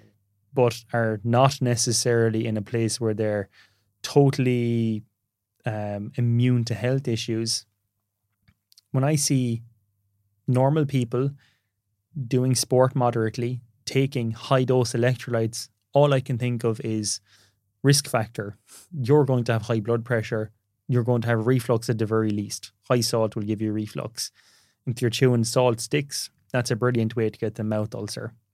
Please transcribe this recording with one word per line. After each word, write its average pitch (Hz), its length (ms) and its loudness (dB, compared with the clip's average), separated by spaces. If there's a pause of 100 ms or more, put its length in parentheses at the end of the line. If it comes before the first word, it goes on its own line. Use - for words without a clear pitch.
(540)
but 123 380 0
are 113 320 0
not 127 380 2
necessarily 117 840 0
in 107 120 -2
a 101 40 -6
place 113 380 -2
where 110 140 0
they're 104 340 -2 (540)
totally, 120 1000 2 (640)
um, 104 520 -6
immune 120 480 2
to 120 100 -4
health 131 340 -2
issues. 113 560 -4 (1300)
When 131 140 0
I 151 120 2
see 127 460 0 (840)
normal 135 380 2
people 131 460 -2 (960)
doing 127 280 2
sport 127 400 2
moderately, 120 680 -2 (240)
taking 131 460 -2
high 131 320 0
dose 127 280 2
electrolytes, 117 760 -2 (260)
all 143 180 6
I 131 80 2
can 131 160 -4
think 120 280 -4
of 113 160 -2
is 110 400 -4 (640)
risk 139 260 4
factor. 104 480 -4 (360)
You're 143 320 4
going 123 200 2
to 120 80 0
have 110 100 0
high 113 180 -2
blood 113 240 -2
pressure. 110 460 -2 (380)
You're 123 160 2
going 120 180 2
to 117 60 -4
have 113 180 2
reflux 120 420 0
at 117 100 0
the 110 80 0
very 110 240 0
least. 104 420 -6 (160)
High 123 120 2
salt 113 360 0
will 107 80 -4
give 107 180 -2
you 107 100 -2
reflux. - 580 -8 (560)
If 120 140 -6
you're 120 100 2
chewing 120 340 4
salt 120 360 2
sticks, - 480 -4 (240)
that's 123 180 0
a 123 60 0
brilliant 117 400 0
way 110 140 0
to - 80 -18
get 107 160 -4
the 110 100 -6
mouth 107 300 -4
ulcer. 110 400 -10 (200)